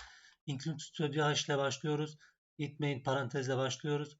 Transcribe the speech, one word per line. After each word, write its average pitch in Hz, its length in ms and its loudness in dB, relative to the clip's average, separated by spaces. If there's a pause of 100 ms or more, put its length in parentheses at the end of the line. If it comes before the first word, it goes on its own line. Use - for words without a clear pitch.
(460)
Include 151 340 -4
Studio 147 460 0
H 147 200 2
ile 147 120 2
başlıyoruz. 151 600 0 (400)
It - 220 -6
main 143 240 0
parantezle 135 540 2
başlıyoruz. 147 640 -2